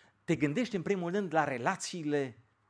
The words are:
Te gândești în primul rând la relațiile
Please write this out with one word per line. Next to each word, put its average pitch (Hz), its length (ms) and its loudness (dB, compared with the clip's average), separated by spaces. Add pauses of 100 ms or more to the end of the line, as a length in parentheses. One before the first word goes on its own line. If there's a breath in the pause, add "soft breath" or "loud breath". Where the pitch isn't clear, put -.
(240 soft breath)
Te 170 120 0
gândești 151 400 0
în 180 60 -2
primul 175 300 0
rând 190 220 -2
la 156 100 6
relațiile 143 960 -2 (300)